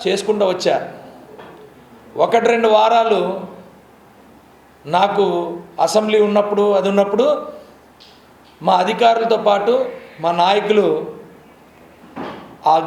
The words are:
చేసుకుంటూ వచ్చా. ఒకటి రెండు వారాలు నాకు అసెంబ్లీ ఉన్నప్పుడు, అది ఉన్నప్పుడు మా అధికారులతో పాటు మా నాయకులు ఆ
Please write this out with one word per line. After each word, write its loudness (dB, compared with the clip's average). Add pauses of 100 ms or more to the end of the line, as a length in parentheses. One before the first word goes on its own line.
చేసుకుంటూ -2
వచ్చా. -2 (1500)
ఒకటి 2
రెండు 2
వారాలు 2 (1700)
నాకు 0 (640)
అసెంబ్లీ 0 (100)
ఉన్నప్పుడు, 0 (120)
అది 0
ఉన్నప్పుడు 2 (1300)
మా 0
అధికారులతో 2 (100)
పాటు 2 (500)
మా 0 (120)
నాయకులు 2 (1900)
ఆ 4 (120)